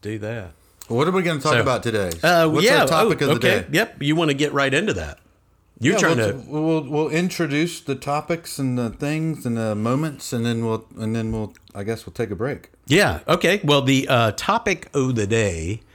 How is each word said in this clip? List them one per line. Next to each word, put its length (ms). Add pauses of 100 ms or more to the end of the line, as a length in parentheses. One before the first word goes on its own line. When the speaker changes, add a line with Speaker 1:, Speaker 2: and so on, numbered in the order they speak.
Speaker 1:
do 180
that. 320 (360)
Speaker 2:
What 220
are 20
we 120
gonna 180
talk 120
Speaker 1:
So, 80
Speaker 2:
about 220
today? 280 (120)
Speaker 1:
uh, 240
Speaker 2:
What's 180
Speaker 1:
yeah, 180
Speaker 2:
our 40
topic 340
Speaker 1:
oh, 100
Speaker 2:
of 100
the 80
Speaker 1:
okay. 140
Speaker 2:
day? 40 (120)
Speaker 1:
Yep. 220
You 140
wanna 180
get 200
right 200
into 200
that. 260 (640)
You're 140
Speaker 2:
Yeah, 40
Speaker 1:
trying 200
Speaker 2:
we'll, 120
Speaker 1:
to 160
Speaker 2:
we'll, 360
we'll 260
introduce 720
the 140
topics 640
and 200
the 120
things 540
and 120
the 180
moments, 560
and 140
then 200
we'll, 200 (120)
and 160
then 200
we'll, 200 (200)
I 100
guess 220
we'll 80
take 180
a 40
break. 340 (180)
Speaker 1:
Yeah. 400
Okay. 340
Well, 200
the, 260
uh, 300
topic 560
of 220
the 120
day, 540 (140)